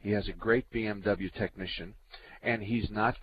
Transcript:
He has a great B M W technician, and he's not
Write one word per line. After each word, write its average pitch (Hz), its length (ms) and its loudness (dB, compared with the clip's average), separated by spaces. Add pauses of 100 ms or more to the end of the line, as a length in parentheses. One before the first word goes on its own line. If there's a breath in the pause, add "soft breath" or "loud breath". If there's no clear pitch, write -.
He 101 100 0
has 104 160 2
a 95 60 -4
great 113 380 2
B 113 160 -2
M 104 180 -4
W 95 240 2
technician, 92 640 -4 (480 loud breath)
and 117 200 0
he's 107 300 0
not 110 320 4